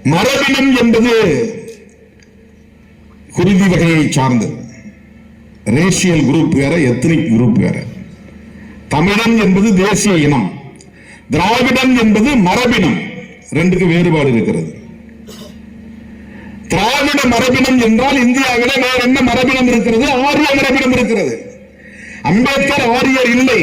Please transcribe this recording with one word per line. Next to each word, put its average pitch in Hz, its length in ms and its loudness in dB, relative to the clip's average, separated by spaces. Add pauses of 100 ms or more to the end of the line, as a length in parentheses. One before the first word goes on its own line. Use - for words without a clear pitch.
(140)
மரபினம் 269 580 0 (100)
என்பது 226 320 2 (2250)
குருதி 196 340 4
வகையை 165 320 2 (140)
சார்ந்தது. 123 380 0 (1200)
ரேஷியல் 170 520 0
குரூப் 160 320 0
வேற, 139 140 0 (180)
எத்னிக் 147 400 0
குரூப் 110 320 2
வேற. 85 120 -2 (1160)
தமிழன் 208 500 2
என்பது 190 260 2 (120)
தேசிய 202 320 2 (120)
இனம், 127 220 0 (840)
திராவிடன் 247 600 2 (100)
என்பது 220 260 4 (180)
மரபினம். 214 500 0 (600)
ரெண்டுக்கு 180 340 2
வேறுபாடு 160 420 2
இருக்கிறது. - 380 -2 (2000)
திராவிட 277 500 0 (120)
மரபினம் 254 540 2
என்றால் 262 380 2
இந்தியாவிலே 247 580 0
வேற 254 140 0 (100)
என்ன 262 220 2
மரபினம் 247 420 0
இருக்கிறது? 226 340 0 (220)
ஆரிய 294 220 0 (100)
மரபினம் 262 380 0
இருக்கிறது. 202 360 -2 (960)
அம்பேத்கர் 277 560 0 (120)
ஆரியர் 262 380 0
இல்லை, 254 280 2